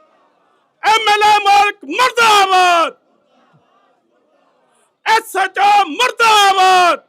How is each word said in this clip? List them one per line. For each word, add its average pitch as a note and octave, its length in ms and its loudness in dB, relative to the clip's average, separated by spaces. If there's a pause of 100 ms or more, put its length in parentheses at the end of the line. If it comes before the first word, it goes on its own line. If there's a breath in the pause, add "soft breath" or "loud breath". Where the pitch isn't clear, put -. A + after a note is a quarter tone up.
(840)
ਐਮ A4 260 0
ਐਲ G#4 140 0
ਏ G#4 140 2
ਅਮੋਲਕ G4+ 480 0
ਮੁਰਦਾਬਾਦ, F#4+ 1080 0 (2000)
ਐਸ A4 320 -4
ਐਚ F#4+ 220 -6
ਓ G4+ 260 2
ਮੁਰਦਾਬਾਦ F#4+ 1200 0